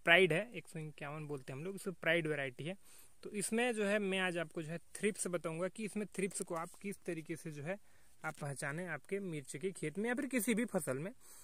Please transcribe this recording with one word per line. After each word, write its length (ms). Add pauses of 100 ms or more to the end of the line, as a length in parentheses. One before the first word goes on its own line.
pride 300
है, 80 (120)
एक 140
सौ 120
इक्यावन 480
बोलते 260
हैं 60
हम 60
लोग, 100
इसको 180
pride 340
variety 360
है। 120 (480)
तो 100
इसमें 400
जो 120
है 140
मैं 200
आज 180
आपको 240
जो 100
है 60 (180)
thrips 320
बताऊंगा 400
कि 180
इसमें 220
thrips 340
को 140
आप 260
किस 240
तरीके 300
से 160
जो 120
है 140 (460)
आप 180
पहचानें 460
आपके 340
मिर्च 340
के 160
खेत 280
में 100
या 60
फिर 120
किसी 280
भी 100
फसल 340
में। 120 (320)